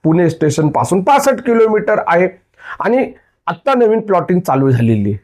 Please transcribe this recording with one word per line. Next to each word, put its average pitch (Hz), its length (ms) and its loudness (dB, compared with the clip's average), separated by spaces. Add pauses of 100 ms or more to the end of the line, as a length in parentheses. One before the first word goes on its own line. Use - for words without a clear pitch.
पुणे 165 260 2
स्टेशनपासून 151 720 -2
पासष्ट 269 440 0
किलोमीटर 220 600 0
आहे. 175 220 2 (500)
आणि 233 340 -2 (340)
आत्ता 175 260 -4
नवीन 220 260 2
प्लॉटिंग 185 400 0
चालू 135 300 0
झालेली 113 400 0
आहे. 101 140 -4